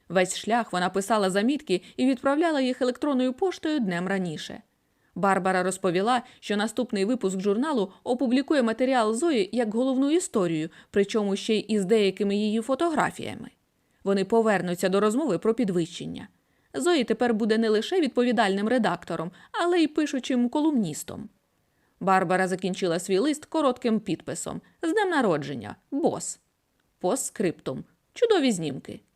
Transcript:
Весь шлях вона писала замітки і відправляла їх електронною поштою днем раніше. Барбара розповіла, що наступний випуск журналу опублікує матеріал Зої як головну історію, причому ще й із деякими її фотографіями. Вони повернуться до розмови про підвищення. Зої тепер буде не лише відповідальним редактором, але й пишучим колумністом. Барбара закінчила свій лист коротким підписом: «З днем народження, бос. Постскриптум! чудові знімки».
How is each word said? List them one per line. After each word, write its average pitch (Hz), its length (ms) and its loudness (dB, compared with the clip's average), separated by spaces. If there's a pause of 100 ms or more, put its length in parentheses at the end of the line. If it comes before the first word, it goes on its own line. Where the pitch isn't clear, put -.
Весь 180 280 2
шлях 226 360 0
вона 180 180 0
писала 196 400 0
замітки 202 520 0 (140)
і 254 100 2
відправляла 285 540 2
їх 254 220 0
електронною 254 500 0
поштою 311 480 -2
днем 185 280 -2
раніше. 185 540 -6 (520)
Барбара 185 480 2
розповіла, 190 600 0 (180)
що - 160 -4
наступний 214 480 -2
випуск 196 360 -2
журналу 208 520 0 (120)
опублікує 262 580 2
матеріал 226 520 2
Зої 254 380 0
як 220 220 0
головну 262 360 2
історію, 175 600 0 (200)
причому 202 460 0
ще 220 180 0
й 208 140 0
із 214 160 2
деякими 202 520 2
її 214 240 0
фотографіями. 262 920 -2 (540)
Вони 196 200 2
повернуться 190 640 2
до 196 120 2
розмови 214 380 0
про 220 160 0
підвищення. 175 720 -4 (460)
Зої 285 300 2
тепер 233 300 0
буде 220 240 0
не 226 100 2
лише 226 320 0
відповідальним 226 680 2
редактором, 175 600 -2 (320)
але 349 200 2
й 311 40 2
пишучим 277 640 0
колумністом. 240 800 -2 (720)
Барбара 185 480 2
закінчила 180 500 -2
свій 185 200 0
лист 285 260 -2
коротким 247 560 0
підписом: - 600 -6 (220)
«З 330 100 -2
днем 415 180 2
народження, 156 680 -2 (140)
бос. 277 500 -4 (580)
Постскриптум! 180 840 -4 (300)
чудові 370 380 2
знімки». 165 480 -8 (160)